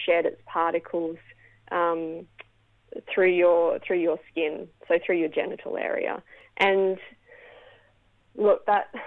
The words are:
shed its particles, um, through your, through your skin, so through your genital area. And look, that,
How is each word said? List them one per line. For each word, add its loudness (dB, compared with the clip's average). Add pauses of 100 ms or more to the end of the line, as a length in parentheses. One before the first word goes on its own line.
shed 2
its -4
particles, -2 (520)
um, -2 (840)
through 4
your, 4
through 0
your 0 (120)
skin, -6 (220)
so 4
through 0
your 0
genital -6
area. -4 (340)
And 2 (1400)
look, 2
that, 2 (200)